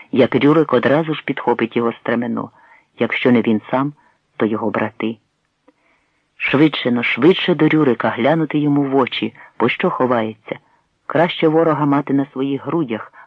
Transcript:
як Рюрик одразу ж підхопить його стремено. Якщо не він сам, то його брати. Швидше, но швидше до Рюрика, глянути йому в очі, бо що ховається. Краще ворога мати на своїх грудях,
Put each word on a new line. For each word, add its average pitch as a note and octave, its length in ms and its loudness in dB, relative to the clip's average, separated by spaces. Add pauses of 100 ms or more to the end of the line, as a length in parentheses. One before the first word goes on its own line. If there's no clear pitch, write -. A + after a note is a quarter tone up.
(120)
як A#2 240 2
Рюрик D3 380 4
одразу C#3+ 400 0
ж - 120 -10
підхопить A#2 500 -4
його A#2 180 0
стремено. A#2 580 -4 (480)
Якщо - 320 0
не A#2 100 6
він A2 200 0 (100)
сам, C#3 220 -2 (440)
то A#2+ 80 0
його G#2+ 240 -2
брати. A2 480 -6 (1200)
Швидше, C#3+ 540 0
но A#2+ 120 -2
швидше F3 520 2
до D3+ 140 2
Рюрика, C#3 400 2
глянути D3 500 0
йому C#3+ 240 2
в C3+ 120 0
очі, A#2+ 380 0 (260)
бо A#2+ 100 2
що - 200 -2
ховається. A#2 720 -2 (460)
Краще D#3+ 420 0
ворога D#3 380 2
мати C#3+ 280 0
на C#3 120 0
своїх C3+ 400 -6
грудях, C3 480 -6 (140)